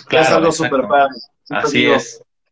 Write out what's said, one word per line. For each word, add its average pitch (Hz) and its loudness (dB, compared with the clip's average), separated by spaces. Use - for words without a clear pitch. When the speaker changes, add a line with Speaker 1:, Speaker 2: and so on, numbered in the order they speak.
Speaker 1:
Claro, 127 2
Speaker 2:
Es 131 2
algo 165 2
Speaker 1:
exacto. 156 -2
Speaker 2:
súper 123 -2
padre. 139 2
Súper - -6
Speaker 1:
Así - -2
Speaker 2:
chido. 135 2
Speaker 1:
es, - -8